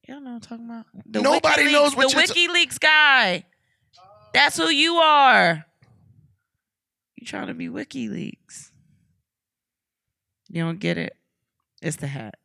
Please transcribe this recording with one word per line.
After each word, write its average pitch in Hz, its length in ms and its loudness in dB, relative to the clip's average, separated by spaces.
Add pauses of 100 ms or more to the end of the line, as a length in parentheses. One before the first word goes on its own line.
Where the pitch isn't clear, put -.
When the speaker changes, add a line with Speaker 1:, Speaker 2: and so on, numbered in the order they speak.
Speaker 1:
Y'all 285 140 -20
know 262 100 -16
what 240 40 -14
I'm 226 60 -14
talking 233 260 -18
about? 233 200 -16 (200)
The 220 160 -6
Speaker 2:
Nobody 302 420 2
Speaker 1:
WikiLeaks, 294 80 2
Speaker 2:
knows 294 240 2
what 262 140 2
Speaker 1:
the 269 80 0
Speaker 2:
you're 330 80 4
ta- 330 80 -6
Speaker 1:
WikiLeaks 339 460 0
guy. 277 640 2 (880)
That's 285 240 2
who 330 140 0
you 320 260 0
are. 247 680 4 (1500)
You 240 100 -20
trying 196 220 -12
to 180 60 -12
be - 140 -12
WikiLeaks. - 1000 -14 (1800)
You 165 120 -6
don't 165 160 -6
get 170 200 -4
it? - 180 -10 (680)
It's 160 140 -8
the 147 120 -12
hat. 113 260 -12 (100)